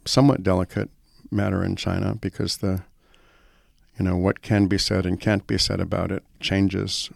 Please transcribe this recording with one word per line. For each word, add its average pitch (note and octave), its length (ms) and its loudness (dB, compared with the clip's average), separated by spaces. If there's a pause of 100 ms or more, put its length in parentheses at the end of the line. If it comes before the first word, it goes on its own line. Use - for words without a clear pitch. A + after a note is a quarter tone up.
somewhat C3 400 4
delicate F#2 460 0 (420)
matter G2 320 0
in F#2+ 140 -2
China, G2 420 -2
because - 380 -6
the, F#2+ 260 -2 (1120)
you - 60 0
know, F#2 140 2
what F#2 240 0
can G2+ 260 4
be F#2+ 100 0
said F#2+ 280 0
and F2+ 120 0
can't G#2 300 0
be G2 100 -2
said F#2+ 220 0
about F2+ 320 -2
it - 140 -6 (160)
changes G2 760 0